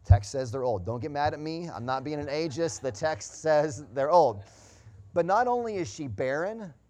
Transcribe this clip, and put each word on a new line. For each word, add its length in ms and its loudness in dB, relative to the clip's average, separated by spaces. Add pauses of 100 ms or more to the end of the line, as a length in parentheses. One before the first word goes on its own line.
The 60 -20
text 220 6
says 200 -4
they're 120 -4
old. 220 -2
Don't 160 -6
get 100 -6
mad 220 0
at 60 -10
me. 280 -6
I'm 160 -10
not 200 -2
being 160 -4
an 80 -6
ageist. 540 -4
The 100 -2
text 500 -6
says 500 2
they're 200 0
old. 320 6 (720)
But 100 4
not 220 4
only 300 0
is 140 -4
she 160 -8
barren 640 -4 (180)